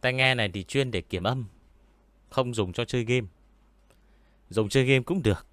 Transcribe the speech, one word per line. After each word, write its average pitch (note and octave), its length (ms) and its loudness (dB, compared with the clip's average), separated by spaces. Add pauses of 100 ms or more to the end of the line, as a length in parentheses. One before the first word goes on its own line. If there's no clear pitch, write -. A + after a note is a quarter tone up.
Tai B2+ 120 0
nghe C3 220 2
này G#2+ 180 0
thì G2 100 -6
chuyên C3 280 -2
để F#2+ 100 -2
kiểm F2 220 -4
âm, A#2+ 220 0 (840)
không B2 240 -2
dùng F#2+ 200 -2
cho A#2+ 120 -4
chơi B2 180 -2
game. A#2 240 0 (1200)
Dùng G#2+ 200 0
chơi C3+ 160 4
game C3 180 4
cũng F3 200 -2
được G2+ 300 0